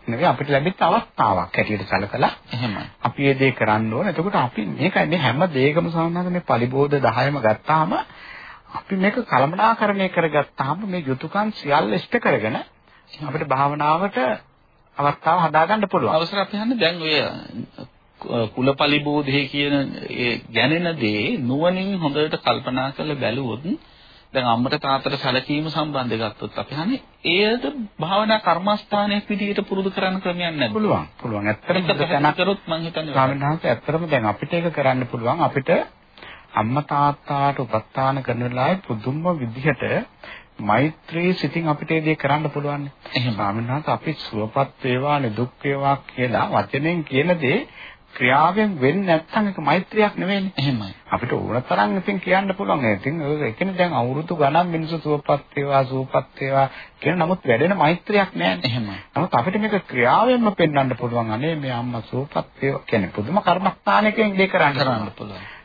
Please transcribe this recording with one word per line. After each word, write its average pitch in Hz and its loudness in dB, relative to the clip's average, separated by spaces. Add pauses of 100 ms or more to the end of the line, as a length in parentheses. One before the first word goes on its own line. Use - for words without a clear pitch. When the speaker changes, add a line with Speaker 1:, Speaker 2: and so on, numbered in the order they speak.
Speaker 1:
නෙවෙයි, 127 0
අපිට 143 2
ලැබිච්ච 147 0
අවස්ථාවක් 165 2 (120)
හැටියට 104 -2
සලකලා 104 -2 (180)
Speaker 2:
එහෙමයි. 117 -4 (160)
Speaker 1:
අපි 120 -2
මේ 139 4
දේ 131 4
කරන්න 110 0
ඕන. 165 -2
එතකොට 180 -2
අපි 123 0
මේක, 135 -2 (100)
මේ 160 0
හැම 135 2
දෙයකම 151 2
සාමාන්‍යයෙන් 170 -2
මේ 175 -4
පරිබෝධ 135 2
දහයම 131 2
ගත්තාම 156 2 (800)
අපි - -6
මේක 190 2
කළමනාකරණය 196 2
කරගත්තාම 156 0
මේ 180 -4
යුතුයකම් 160 -2
සියල්ල 160 0
ඉෂ්ට - -2
කරගෙන 135 2 (640)
අපිට 151 -6
භාවනාවට 151 2 (800)
අවස්ථාව 143 2
හදාගන්න 170 2
පුළුවන්. 156 2
Speaker 2:
අවසර 165 0
අපි 196 -2
හන්නේ 226 0
දැන් 175 2
ඔය 160 -2 (1300)
කුලපලිබෝධය 143 0
කියන 143 -2 (420)
ඒ 120 -2 (160)
ගැනෙන 147 0
දේ 113 -2
නුවණින් 180 0
හොඳට 151 0
කල්පනා 131 -2
කරලා 151 -4
බැලුවොත්, 123 -4 (640)
දැන් 127 -2
අම්මට 123 2
තාත්තට 139 -2
සැලකීම 139 -2
සම්බන්ධ 143 -2
ගත්තොත් 107 -6
අපි 104 -8
අහන්නේ, 196 -2 (280)
එයද 214 2 (320)
භාවනා 208 0
කර්මස්ථානයක් 202 0
විදිහට 202 -2
පුරුදු 196 -2
කරන්න 190 -2
ක්‍රමයක් 175 -2
නැද්ද? 147 -2
Speaker 1:
පුළුවන්, 185 0
පුළුවන්. 104 -4
ඇත්තටම 107 -2
Speaker 2:
ඒක 180 0
Speaker 1:
හොඳ 160 0
Speaker 2:
පැහැදිලි 147 0
Speaker 1:
තැනක්. 151 2
Speaker 2:
කරොත් 190 0
මං 165 -4
හිතන්නේ 160 -6
Speaker 1:
ස්වාමීන් 135 2
වහන්සේ, 151 0
ඇත්තටම 151 -2
දැන් 127 2
අපිට 107 -2
ඒක 170 0
කරන්න 131 0
පුළුවන්. 123 -2
අපිට 139 0 (800)
අම්මා 120 0
තාත්තාට 143 0
උපස්ථාන 135 -2
කරන 120 -2
වෙලාවේ 127 0
පුදුම 127 -4 (100)
විදිහට 131 -2 (800)
මෛත්‍රී 156 0
සිතින් 165 -2
අපිට 151 -2
ඒ 160 2
දේ 156 0
කරන්න 147 0
පුළුවන්. 143 -4 (260)
Speaker 2:
එහෙම. 123 0
Speaker 1:
ස්වාමීන් 104 -2
වහන්සේ, 139 -2
අපි 151 -2
සුවපත් 110 -2 (100)
වේවා, 135 0
නිදුක් 123 -2
වේවා 139 0
කියලා 123 -2
වචනෙන් 147 0
කියන 147 2
දේ 156 0 (520)
ක්‍රියාවෙන් 165 4
වෙන්නේ 151 2
නැත්නම් 170 0
ඒක 190 -4
මෛත්‍රියක් 190 2
නෙවෙයිනේ. 190 -2
Speaker 2:
එහෙමයි. 117 -2 (160)
Speaker 1:
අපිට 98 -2
ඕන 107 -2
තරම් 202 0
ඉතින් 190 -2
කියන්න 190 0
පුළුවන්. 185 0
ඉතින් 117 0
ඔය, 147 -2
ඒ 127 -2
කියන්නේ, 185 -4
දැන් 175 2
අවුරුදු 135 -2
ගණන් 156 4
මිනිස්සු 160 -4
"සුවපත් 147 0
වේවා, 139 2
සුවපත් 131 -2
වේවා" 135 2 (280)
කියන, 165 0
නමුත් 175 0
වැඩෙන 147 4
මෛත්‍රියක් 180 2
නෑනේ. 175 0
Speaker 2:
එහෙමයි. 113 -2 (120)
Speaker 1:
නමුත් 156 -2
අපිට 165 2
මේක 208 0
ක්‍රියාවෙන්ම 196 4
පෙන්වන්න 139 2
පුළුවන්. 117 -2
"අනේ, 139 0
මේ 139 -4
අම්මා 120 -4
සුවපත් 143 -4 (100)
වේවා" 139 -2
කියන්නේ 95 0
පුදුම 135 0
කර්මස්ථානයකින් 202 2
දේ 190 4
කරන්න 160 2
Speaker 2:
කරන්න 123 0
Speaker 1:
පුළුවන්. - -12
Speaker 2:
පුළුවන්. 98 -12 (200)